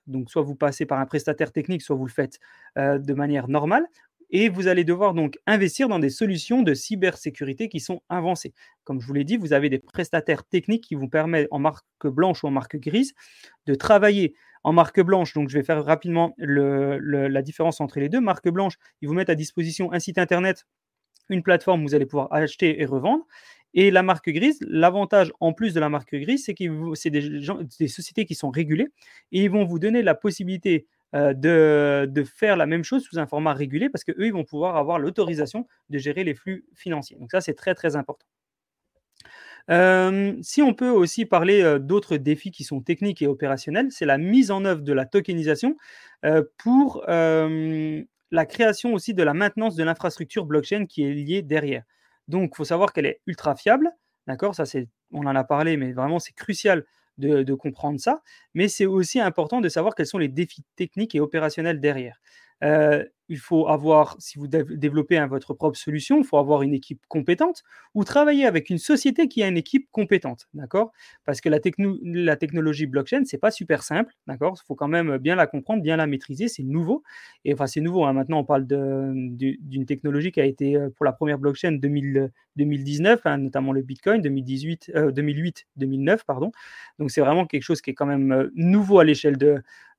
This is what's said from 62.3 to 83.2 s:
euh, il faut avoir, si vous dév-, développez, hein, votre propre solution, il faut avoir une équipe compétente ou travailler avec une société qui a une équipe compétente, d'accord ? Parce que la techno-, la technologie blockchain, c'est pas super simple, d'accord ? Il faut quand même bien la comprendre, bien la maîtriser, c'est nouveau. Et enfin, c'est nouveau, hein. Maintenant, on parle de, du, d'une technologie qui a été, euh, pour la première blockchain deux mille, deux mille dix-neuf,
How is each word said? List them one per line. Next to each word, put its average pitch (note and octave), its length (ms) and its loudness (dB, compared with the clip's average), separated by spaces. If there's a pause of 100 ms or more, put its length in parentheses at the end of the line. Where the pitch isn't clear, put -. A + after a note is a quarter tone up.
euh, D3+ 400 4 (260)
il D3+ 100 -8
faut D#3+ 280 2
avoir, D3+ 520 4
si - 180 -18
vous C#3+ 100 -12
dév-, D3+ 280 -2
développez, D3+ 420 0
hein, D3 100 2
votre C3+ 260 -6
propre D3+ 240 -2
solution, D#3 400 0
il D4 80 4
faut - 120 2
avoir C#3+ 240 4
une C#3 120 0
équipe C3+ 340 -8
compétente F3+ 560 0 (300)
ou G#3 100 0
travailler C#4+ 420 4
avec F3 240 0
une F3+ 80 -2
société C#4 500 2
qui A#3+ 140 -2
a G3 60 0
une F#3 100 0
équipe C4+ 340 0
compétente, F3 640 -2
d'accord ? F#3 380 -2 (340)
Parce C#3 140 -4
que E3+ 100 0
la D3+ 100 4
techno-, F#3+ 440 -2
la E3+ 320 0
technologie D#3 500 -2
blockchain, C#3 400 0
c'est - 120 -8
pas G#3+ 120 2
super E3 320 -2
simple, F#3+ 320 -2 (140)
d'accord ? D3 340 -4
Il - 60 -20
faut C#3 80 -8
quand C#3+ 140 -4
même D#3+ 280 0
bien D3 180 -2
la E3+ 120 4
comprendre, F#3 340 -4
bien D#3+ 160 0
la D#3+ 80 2
maîtriser, C#3+ 440 -6
c'est D3 140 -12
nouveau. D#3+ 380 -2 (440)
Et C#3+ 80 0
enfin, C#3 120 -2
c'est D3 160 -4
nouveau, F3 220 0
hein. C#3 100 2
Maintenant, C3+ 260 -2
on C3+ 60 -2
parle C3+ 220 0
de, C3+ 460 -2
du, B2+ 480 -4
d'une C3+ 240 -6
technologie D3 460 -2
qui D#3+ 100 2
a C3+ 40 6
été, C#3 300 0
euh, C#3+ 140 0
pour C#3 160 -4
la C3 80 2
première D3 260 -2
blockchain C#3+ 320 0
deux C#3+ 180 -2
mille, C#3 400 0 (280)
deux D3 80 2
mille C#3+ 180 -2
dix-neuf, D#3 420 2